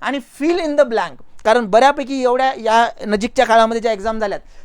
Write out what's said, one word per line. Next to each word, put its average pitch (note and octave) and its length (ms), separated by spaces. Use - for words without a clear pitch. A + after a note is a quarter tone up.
आणि D#3+ 160
fill D#4+ 420
in D#4 120
the D4 140
blank, G3+ 380
कारण A3+ 200
बऱ्यापैकी C4+ 580
एवढ्या B3+ 340
या A3+ 320
नजीकच्या G#3+ 400
काळामध्ये A3+ 360
ज्या A3+ 100
एक्झाम A3 280
झाल्यात G3 200